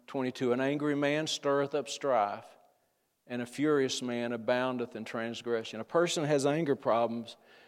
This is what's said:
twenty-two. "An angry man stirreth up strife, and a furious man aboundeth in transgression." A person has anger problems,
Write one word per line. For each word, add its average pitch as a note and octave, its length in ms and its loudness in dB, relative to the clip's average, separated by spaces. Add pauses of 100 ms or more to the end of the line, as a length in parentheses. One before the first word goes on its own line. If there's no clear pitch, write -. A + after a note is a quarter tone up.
twenty-two. B2+ 480 0
"An B2+ 80 0
angry C#3+ 340 0
man D3 320 0
stirreth C#3+ 480 0
up C3+ 120 -2
strife, A2 580 0 (840)
and B2 160 -6
a - 20 -10
furious C3+ 560 0
man A#2+ 300 -4
aboundeth B2 640 -2
in A2 80 -8
transgression." A2+ 760 -6
A A2 40 -6
person E3+ 400 2
has C#3+ 240 4
anger C#3+ 280 2
problems, A#2 640 0 (300)